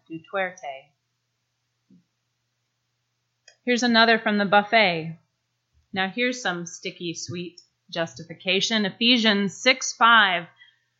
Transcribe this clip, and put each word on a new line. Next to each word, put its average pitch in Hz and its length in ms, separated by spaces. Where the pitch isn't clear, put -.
Duterte. 160 840
Here's 240 180
another 226 360
from 214 180
the 202 80
buffet. 190 720
Now 190 140
here's 247 340
some 175 240
sticky, 170 480
sweet 175 480
justification. 180 960
Ephesians 214 680
six - 380
five, 202 540